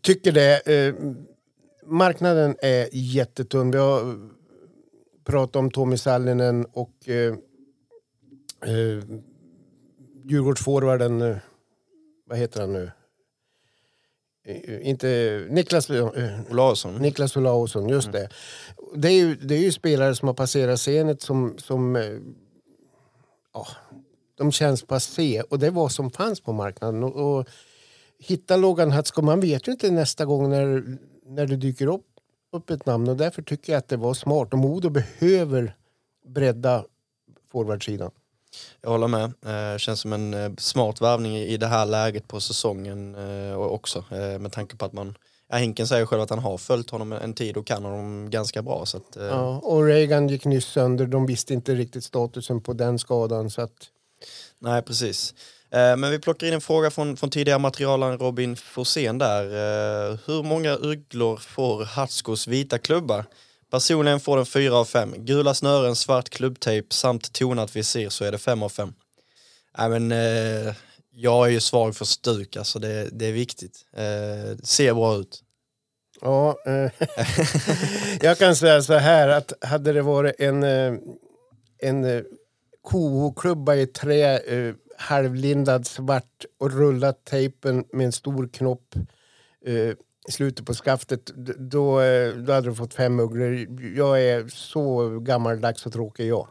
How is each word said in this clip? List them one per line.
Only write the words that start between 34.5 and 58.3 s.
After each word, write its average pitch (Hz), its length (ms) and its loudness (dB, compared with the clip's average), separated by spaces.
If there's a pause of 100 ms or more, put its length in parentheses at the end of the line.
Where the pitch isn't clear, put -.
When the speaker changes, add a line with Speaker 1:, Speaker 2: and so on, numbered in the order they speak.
Speaker 1:
Och 131 60 2
Modo 160 300 0
behöver 143 840 0 (520)
bredda 123 580 0 (680)
forwardsidan. 104 600 -4 (680)
Speaker 2:
Jag 117 80 -8
håller 117 180 2
med. 113 260 0 (120)
Eh, 104 320 -6
känns 107 220 -4
som 107 140 -6
en, 107 200 -4
eh, 104 240 -6
smart 113 440 0
värvning 117 360 2
i, 107 100 -6
i 113 100 -2
det 113 100 -2
här 113 180 2
läget 107 420 -2
på 107 120 -10
säsongen, 101 760 -6
eh, 98 380 -10
och 98 200 -4
också, - 380 -8
eh, 98 280 -8
med 101 120 -10
tanke 104 240 -10
på 107 100 -6
att 95 80 -10
man, 101 240 -12 (320)
ja, 120 80 -2
Hinken 113 300 -2
säger 117 180 2
själv 110 160 0
att 107 80 -4
han 110 100 -4
har 98 180 -6
följt 120 320 -2
honom 110 220 -8
en, 107 100 -8
en 110 120 -8
tid 107 240 -6
och 107 100 -8
kan 101 160 -4
honom 104 460 -10
ganska 110 320 -4
bra, 127 240 -6
så - 120 -8
att, - 200 -18
eh. 101 80 -10
Speaker 1:
Ja, 127 340 -2
och 156 260 2
Reagan 147 440 4
gick 139 160 -4
nyss 135 200 2
sönder. 127 400 2
De 131 200 0
visste 127 280 -2
inte 127 220 -2
riktigt 123 280 -6
statusen 120 580 -4
på 123 120 -6
den 120 260 0
skadan, 113 500 -2
så 120 120 -8
att - 280 -12 (680)
Speaker 2:
Nej, 120 220 0
precis. 113 520 -4 (380)
Eh, 123 260 6
men 139 140 -2
vi 151 80 -2
plockar 165 280 -2
in 165 60 0
en 156 80 -2
fråga 156 300 2
från, 147 260 -4
från 139 120 -4
tidigare 143 300 2
materialen, 135 580 0
Robin 123 380 -2